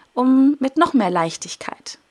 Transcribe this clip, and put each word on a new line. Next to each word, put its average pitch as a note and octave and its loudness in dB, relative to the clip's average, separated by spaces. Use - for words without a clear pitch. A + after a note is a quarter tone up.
um C4 4
mit C4+ -4
noch E4+ 2
mehr G#3 2
Leichtigkeit - -6